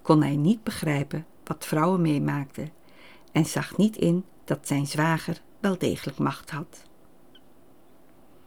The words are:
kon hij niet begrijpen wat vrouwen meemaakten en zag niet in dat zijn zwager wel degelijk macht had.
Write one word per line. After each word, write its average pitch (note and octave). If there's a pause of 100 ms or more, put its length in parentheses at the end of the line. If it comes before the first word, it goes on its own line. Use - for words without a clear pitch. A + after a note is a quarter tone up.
kon D#3
hij C#3+
niet F3
begrijpen D3+ (180)
wat -
vrouwen E3+
meemaakten D3 (600)
en D#3
zag -
niet G#3+
in E3+ (180)
dat -
zijn C#3+
zwager D#3+ (180)
wel F#3+
degelijk -
macht C#3+
had. - (1600)